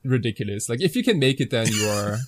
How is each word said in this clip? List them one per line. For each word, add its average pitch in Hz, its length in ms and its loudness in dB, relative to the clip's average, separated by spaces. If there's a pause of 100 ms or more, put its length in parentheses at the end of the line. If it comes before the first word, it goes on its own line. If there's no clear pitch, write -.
ridiculous. 113 640 -2
Like, 120 120 -2
if 185 140 2
you 247 80 2
can 214 160 2
make 139 220 2
it, 127 80 -2
then 113 180 0
you 107 200 0
are 104 300 -2 (100)